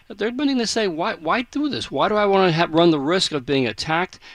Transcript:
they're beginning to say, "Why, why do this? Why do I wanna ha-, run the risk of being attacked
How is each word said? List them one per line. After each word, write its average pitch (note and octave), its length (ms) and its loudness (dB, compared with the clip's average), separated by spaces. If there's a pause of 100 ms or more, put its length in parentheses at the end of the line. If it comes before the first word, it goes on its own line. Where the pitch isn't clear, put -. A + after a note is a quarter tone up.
they're G#3+ 240 -6
beginning C#4 260 -2
to A#3 80 -2
say, A3 220 -2
"Why, F3 260 -4
why E3+ 280 -2
do C#4+ 260 -4
this? - 200 -6
Why D3+ 200 0
do G#3 80 0
I G#3 100 2
wanna F#3+ 240 4
ha-, E3+ 180 2
run E3 220 6
the D#3 80 2
risk E3+ 320 0
of C#3 160 -4
being C3+ 220 0
attacked D#3+ 500 -4 (160)